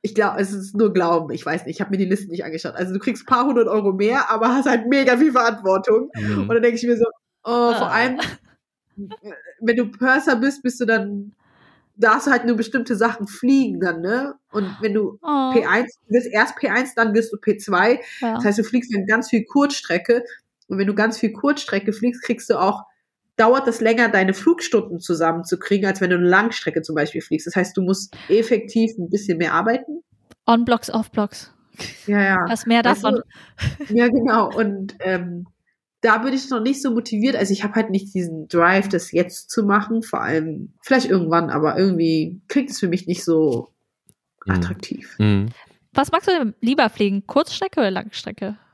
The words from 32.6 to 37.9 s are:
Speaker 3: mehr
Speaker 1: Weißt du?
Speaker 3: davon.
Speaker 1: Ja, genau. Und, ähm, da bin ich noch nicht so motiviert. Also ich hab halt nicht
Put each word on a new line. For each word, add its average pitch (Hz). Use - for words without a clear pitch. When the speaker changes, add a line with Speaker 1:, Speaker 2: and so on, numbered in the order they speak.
Speaker 3:
mehr 233
Speaker 1:
Weißt 269
du? 220
Speaker 3:
davon. 226
Speaker 1:
Ja, 233
genau. 226
Und, 196
ähm, 175
da 226
bin 247
ich 262
noch 247
nicht 269
so 262
motiviert. 233
Also 196
ich 196
hab 208
halt 220
nicht 196